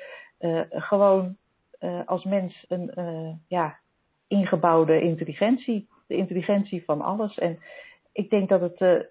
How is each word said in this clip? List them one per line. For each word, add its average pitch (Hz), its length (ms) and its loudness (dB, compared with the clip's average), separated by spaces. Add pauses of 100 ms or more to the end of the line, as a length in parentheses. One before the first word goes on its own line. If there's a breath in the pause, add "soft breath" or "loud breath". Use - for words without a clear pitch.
(380 loud breath)
eh, 165 220 -2 (100)
gewoon, 190 680 2 (420)
eh, 175 280 -6
als 180 180 -4
mens 185 440 -4
een, 180 220 -6
eh, 160 400 -8 (180)
ja, 160 300 -2 (500)
ingebouwde 165 720 4
intelligentie, 196 880 -2 (180)
de - 100 -6
intelligentie 190 680 -2
van 151 160 -2
alles. 208 380 -4
En 170 200 -4 (540 loud breath)
ik - 180 -4
denk 196 180 2
dat 190 120 4
het, 175 200 -4
eh, 180 200 4 (100)